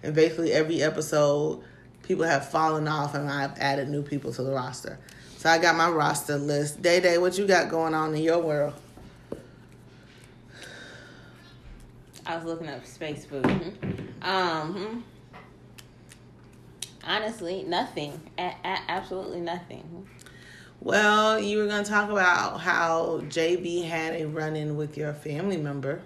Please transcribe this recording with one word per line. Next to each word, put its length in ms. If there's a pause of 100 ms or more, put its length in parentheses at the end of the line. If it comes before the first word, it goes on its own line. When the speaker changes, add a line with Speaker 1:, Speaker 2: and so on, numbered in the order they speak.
Speaker 1:
and 120
basically 380
every 300
episode, 800 (400)
people 220
have 240
fallen 400
off 260
and 140
I've 300
added 300
new 140
people 300
to 100
the 80
roster. 480 (380)
So 120
I 100
got 180
my 120
roster 480
list. 460
Day 180
Day, 180
what 200
you 80
got 240
going 240
on 200
in 80
your 180
world? 340 (3500)
Speaker 2:
I 100
was 80
looking 240
up 180
Space 380
Boo. 160
Mm-hmm. 840
Um, 520
hmm. 260 (2000)
Honestly, 640
nothing. 560 (180)
A-, 160 (100)
a-, 240
absolutely 520
nothing. 680 (720)
Speaker 1:
Well, 600
you 180
were 80
gonna 180
talk 260
about 500
how 680
J 280
B 260
had 380
a 60
run-in 500
with 200
your 160
family 440
member. 480